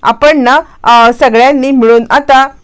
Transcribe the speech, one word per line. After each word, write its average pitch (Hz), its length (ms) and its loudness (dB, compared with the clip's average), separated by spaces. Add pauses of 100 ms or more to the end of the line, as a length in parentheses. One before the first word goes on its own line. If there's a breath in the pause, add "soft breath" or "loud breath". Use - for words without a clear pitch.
आपण 294 380 0
ना, 247 180 0 (240 soft breath)
अ, 233 360 2
सगळ्यांनी 262 520 0
मिळून 233 380 0
आता 277 380 0 (160)